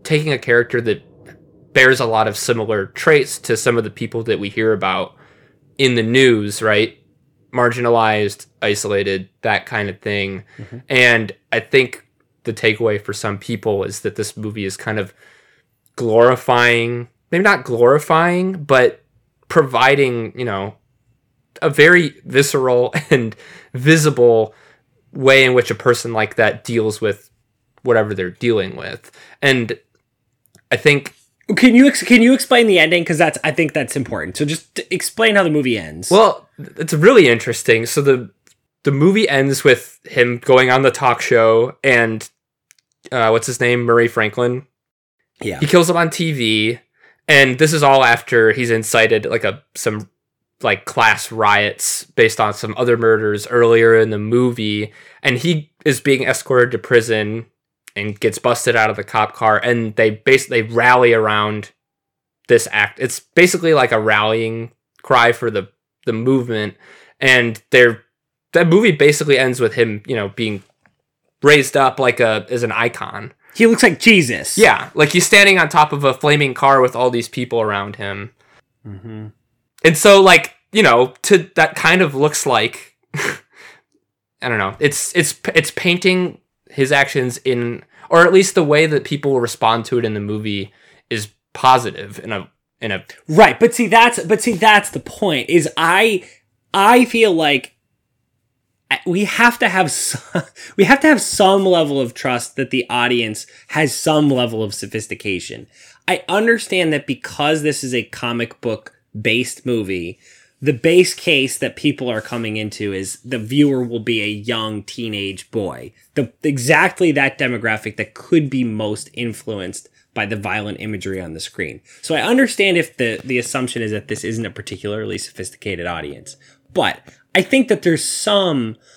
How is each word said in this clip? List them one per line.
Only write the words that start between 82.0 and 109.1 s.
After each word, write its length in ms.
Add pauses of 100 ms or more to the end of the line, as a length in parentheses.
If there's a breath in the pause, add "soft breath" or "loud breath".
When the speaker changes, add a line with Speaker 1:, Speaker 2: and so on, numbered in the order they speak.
Speaker 1:
of 140
looks 320
like, 480 (100)
<laughs> 80
I 1400
don't 80
know. 220
It's, 360
it's, 240 (140)
it's 160
painting 720 (320)
his 200
actions 540
in, 380 (260 loud breath)
or 160
at 80
least 220
the 80
way 240
that 160
people 360
respond 460
to 140
it 60
in 100
the 40
movie 540 (380 soft breath)
is 180 (240)
positive 720
in 80
a, 180 (320)
in 100
a 140 (220)
Speaker 2:
Right, 320
but 160
see, 100
that's, 380
but 180
see, 120
that's 360
the 100
point, 500
is 280
I, 500 (460 loud breath)
I 320
feel 280
like 420 (1300)
we 200
have 340
to 100
have 180
s-, 280 (520 loud breath)
<laughs> 100
we 60
have 180
to 60
have 140
some 440
level 340
of 140
trust 420
that 160
the 180
audience 560 (240 soft breath)
has 260
some 340
level 340
of 100
sophistication. 920 (400 soft breath)
I 200
understand 640
that 140
because 540
this 220
is 100
a 100
comic 580
book 340 (240)